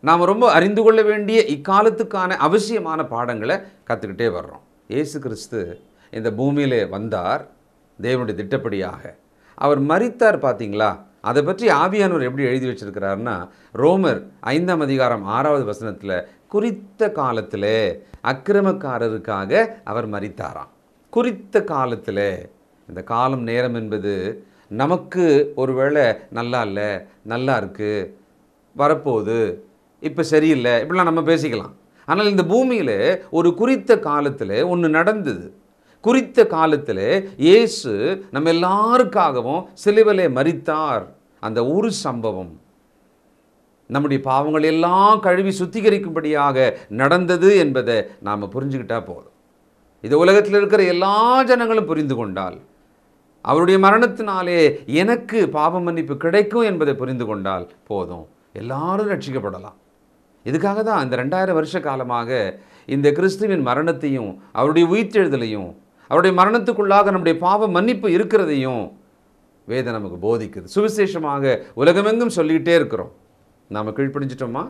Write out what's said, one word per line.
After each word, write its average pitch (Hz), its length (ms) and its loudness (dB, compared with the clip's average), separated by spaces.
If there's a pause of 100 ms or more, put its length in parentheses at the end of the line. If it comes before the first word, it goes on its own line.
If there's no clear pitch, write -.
நாம 170 280 4
ரொம்ப 220 140 2 (120)
அறிந்து 202 280 4
கொள்ள 220 160 8 (100)
வேண்டிய 214 280 0 (160)
இக்காலத்துக்கான 196 920 0
அவசியமான 185 540 0 (120)
பாடங்களை 120 440 -4 (320)
கத்துக்கிட்டே 110 400 -4 (100)
வர்றோம். - 260 -14 (300)
இயேசு 147 300 -4
கிறிஸ்து 113 360 -8 (520)
இந்த 110 160 -4 (120)
பூமியிலே 135 420 0 (140)
வந்தார், 104 480 -4 (540)
தேவனுடைய 120 420 -2
திட்டப்படியாக. 98 720 -6 (440)
அவர் 143 240 2 (100)
மரித்தார், 208 560 2
பாத்தீங்களா? 104 420 -2 (400)
அதை 127 180 2
பற்றி 190 180 -2 (160)
ஆவியானவர் 180 460 0
எப்படி 131 220 -2
எழுதி 127 200 -2
வச்சிருக்கிறாருன்னா, 101 680 -6 (440)
ரோமர் 165 400 2 (340)
ஐந்தாம் 175 320 0
அதிகாரம் 120 380 0 (120)
ஆறாவது 139 340 0
வசனத்துல, 101 400 -8 (420)
குறித்த 214 480 -4 (160)
காலத்திலே 110 640 -2 (500)
அக்கிரமக்காரருக்காக 135 1400 -2 (220)
அவர் 113 240 -6
மரித்தாராம். 98 580 -12 (400)
குறித்த 240 440 -2 (140)
காலத்திலே. 113 600 -2 (580)
இந்த 85 120 -14 (120)
காலம் 127 360 0
நேரம் 120 320 -2
என்பது 104 320 -4 (680)
நமக்கு 175 440 0 (380)
ஒருவேளை 135 420 2 (320)
நல்லா 120 320 -4
இல்ல, 98 120 -6 (520)
நல்லா 131 280 -2
இருக்கு, 101 300 -6 (840)
வரப்போகுது, 131 640 0 (640)
இப்ப 151 280 -4
சரியில்லை, 151 420 4 (100)
இப்படிலாம் 175 280 0
நம்ம 165 120 0 (100)
பேசிக்கலாம். 131 420 -2 (340)
ஆனால் 202 240 2
இந்த 190 200 4
பூமியில 233 400 2 (460)
ஒரு 175 120 4 (100)
குறித்த 233 460 4
காலத்திலே 139 540 -2 (120)
ஒண்ணு 175 160 0 (100)
நடந்தது. 170 460 -2 (600)
குறித்த 240 500 4
காலத்திலே 143 560 0 (360)
இயேசு 190 460 4 (420)
நம்ம 151 200 0
எல்லாருக்காகவும் 180 1120 0 (160)
சிலுவையிலே 208 440 4 (120)
மரித்தார். 147 640 -2 (420)
அந்த 113 140 -2 (140)
ஒரு 214 160 0 (140)
சம்பவம் 110 480 -6 (1400)
நம்முடைய 139 300 0 (100)
பாவங்கள் 151 400 2
எல்லாம் 185 560 4
கழுவி 190 340 2
சுத்திகரிக்கும்படியாக 160 960 0 (460)
நடந்தது 175 480 4 (140)
என்பதை 123 340 0 (300)
நாம 101 260 -4
புரிஞ்சுக்கிட்டா 127 440 -6 (120)
போதும். - 180 -16 (760)
இது 117 180 0
உலகத்தில் 202 360 4
இருக்கிற 202 240 4 (100)
எல்லா 190 240 2 (320)
ஜனங்களும் 226 420 2
புரிந்து 151 300 -2
கொண்டால், 95 360 -6 (880)
அவருடைய 175 400 4
மரணத்தினாலே 196 720 2 (460)
எனக்கு 233 360 0 (180)
பாவ 165 300 0
மன்னிப்பு 160 280 -4 (100)
கிடைக்கும் 202 460 2
என்பதை 156 320 0
புரிந்து 127 260 -4
கொண்டால் 95 380 -4 (240)
போதும், 87 340 -8 (360)
எல்லாரும் 165 520 -4
ரட்சிக்கப்படலாம். 107 680 -8 (680)
இதுக்காக 196 420 -2
தான் 190 160 0
இந்த 127 180 -4
ரெண்டாயிரம் 185 380 -2
வருஷ 151 160 -4 (100)
காலமாக 123 560 -4 (540)
இந்த 143 120 4 (120)
கிறிஸ்துவின் 190 480 0
மரணத்தையும் 135 640 -2 (260)
அவருடைய 156 360 4
உயிர்த்தெழுதலையும் 143 760 0 (400)
அவருடைய 175 300 4
மரணத்துக்குள்ளாக 202 720 4
நம்முடைய 165 240 0 (100)
பாவ 208 280 2
மன்னிப்பு 208 420 0
இருக்கிறதையும் 147 680 0 (840)
வேதம் 120 300 -4
நமக்கு 92 280 -10
போதிக்குது. 107 480 -4
சுவிசேஷமாக 175 800 0 (260)
உலகமெங்கும் 202 560 2
சொல்லிக்கிட்டே 160 440 2
இருக்கிறோம். 110 320 -6 (580)
நாம 107 260 -6
கீழ்ப்படிஞ்சிட்டோமா? 135 720 -6